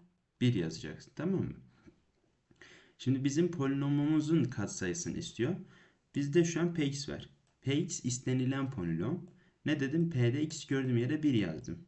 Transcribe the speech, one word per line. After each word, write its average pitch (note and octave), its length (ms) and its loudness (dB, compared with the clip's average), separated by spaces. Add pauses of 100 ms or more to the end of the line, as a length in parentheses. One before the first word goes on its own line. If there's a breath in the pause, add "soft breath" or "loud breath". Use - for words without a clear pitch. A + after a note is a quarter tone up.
(420)
Bir B2 120 4
yazacaksın. D#2+ 640 -6
Tamam D#3+ 280 -2
mı? - 120 -6 (1400 loud breath)
Şimdi C3 260 0
bizim D#3 280 2
polinomumuzun C#3+ 920 2
katsayısını F#2 720 -4
istiyor. A#2 380 -4 (600 loud breath)
Bizde C#3+ 280 4
şu E3 180 0
an E3+ 120 0
P D3+ 120 0
X - 240 -4
var. C#2+ 200 -10 (320)
P C#3 160 0
X - 280 -4
istenilen C3 640 0
polinom. F2+ 540 -2 (400 loud breath)
Ne D3 140 0
dedim? D#3+ 300 2
P'de B2 320 2
x - 240 -4
gördüğüm B2+ 320 0
yere D3 260 0
bir C#3+ 100 4
yazdım. E2+ 540 -2